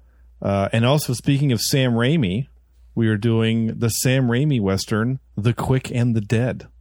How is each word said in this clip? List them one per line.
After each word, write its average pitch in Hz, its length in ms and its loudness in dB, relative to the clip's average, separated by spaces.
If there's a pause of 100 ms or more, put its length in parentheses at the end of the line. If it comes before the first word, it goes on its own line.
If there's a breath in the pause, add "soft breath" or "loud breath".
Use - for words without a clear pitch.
(400)
Uh, 98 320 0
and 113 120 2
also 139 280 2
speaking 139 380 0
of 113 100 2
Sam 131 340 0
Raimi, 120 520 0 (480)
we 113 140 2
are 110 80 2
doing 113 600 0
the 117 100 0
Sam 131 400 0
Raimi 127 320 0
Western, 110 580 -2 (180)
The 110 180 0
Quick - 360 -2
and 120 240 0
the 113 60 0
Dead. 113 480 -2 (120)